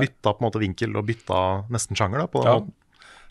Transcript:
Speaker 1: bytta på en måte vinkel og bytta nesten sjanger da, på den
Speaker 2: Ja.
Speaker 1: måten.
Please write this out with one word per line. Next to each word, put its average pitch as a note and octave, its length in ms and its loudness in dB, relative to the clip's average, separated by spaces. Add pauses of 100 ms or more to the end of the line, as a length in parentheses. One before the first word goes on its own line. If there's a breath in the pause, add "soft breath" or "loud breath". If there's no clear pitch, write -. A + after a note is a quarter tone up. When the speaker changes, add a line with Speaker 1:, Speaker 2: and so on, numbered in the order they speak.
Speaker 1:
bytta - 280 0
på - 60 -8
en A#2+ 100 2
måte A2 80 -4
vinkel G#2+ 380 -2
og G#2 80 -2
bytta F#2+ 640 -2
nesten A#2 260 -4
sjanger G#2+ 240 0
da, F3 80 -2
på C3 160 -2
den A#2+ 80 6
Speaker 2:
Ja. C3 80 6
Speaker 1:
måten. G3+ 140 -8 (580 soft breath)